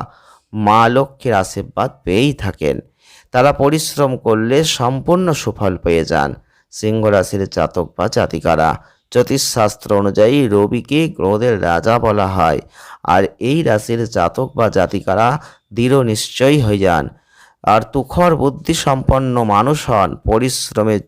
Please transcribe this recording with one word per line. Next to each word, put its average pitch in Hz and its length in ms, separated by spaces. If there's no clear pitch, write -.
মা 107 360
লক্ষ্মীর 127 460
আশীর্বাদ 98 560
পেয়েই 120 320
থাকেন। 78 420
তারা 131 160
পরিশ্রম 147 560
করলে 113 380
সম্পূর্ণ 135 560
সুফল 101 480
পেয়ে 82 220
যান 76 260
সিংহ 110 360
রাশির 98 340
জাতক 82 400
বা 87 140
জাতিকারা। 80 640
জ্যোতিষশাস্ত্র 123 760
অনুযায়ী 104 360
রবিকে 104 520
গ্রহদের 107 480
রাজা 85 360
বলা 104 300
হয়, 85 320
আর 90 180
এই 139 220
রাশির 117 380
জাতক 95 400
বা 113 120
জাতিকারা 95 600
দৃঢ় 123 320
নিশ্চয়ই 123 560
হয়ে 104 240
যান, 82 200
আর 107 160
তুখর 170 400
বুদ্ধিসম্পন্ন 135 920
মানুষ 127 260
হন। 95 200
পরিশ্রমের 110 840